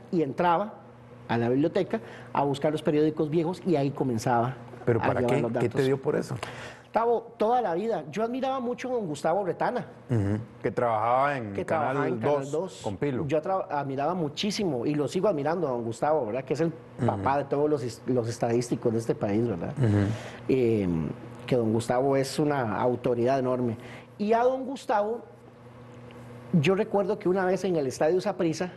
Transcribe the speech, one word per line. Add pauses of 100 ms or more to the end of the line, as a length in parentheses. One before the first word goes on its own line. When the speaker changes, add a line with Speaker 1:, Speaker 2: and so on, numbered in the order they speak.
(120)
Speaker 1:
y
entraba (540)
a
la
biblioteca (340)
a
buscar
los
periódicos
viejos
y
ahí
comenzaba (300)
Speaker 2:
¿Pero
Speaker 1:
a
Speaker 2:
para
Speaker 1:
llevar
Speaker 2:
qué?
Speaker 1:
los
Speaker 2:
¿Qué
te
Speaker 1:
datos.
Speaker 2:
dio
por
eso? (560)
Speaker 1:
Tavo,
toda
la
vida.
Yo
admiraba
mucho
a
don
Gustavo
Retana. (240)
Speaker 2:
Ujú. (240)
Que
trabajaba
en
Speaker 1:
Que
Speaker 2:
Canal
Speaker 1:
trabajaba
en
Canal
Speaker 2:
dos
Speaker 1:
dos.
Speaker 2:
con
Pilo.
Speaker 1:
Yo
tra-,
admiraba
muchísimo
y
lo
sigo
admirando
a
don
Gustavo,
¿verdad?
Que
es
el (240)
Speaker 2:
Ujú.
Speaker 1:
papá
de
todos
los
is-,
los
estadísticos
de
este
país,
¿verdad?
Speaker 2:
Ujú. (400)
Speaker 1:
Eh, (580)
que
don
Gustavo
es
una
autoridad
enorme. (400)
Y
a
don
Gustavo, (1300)
yo
recuerdo
que
una
vez
en
el
Estadio
Saprissa,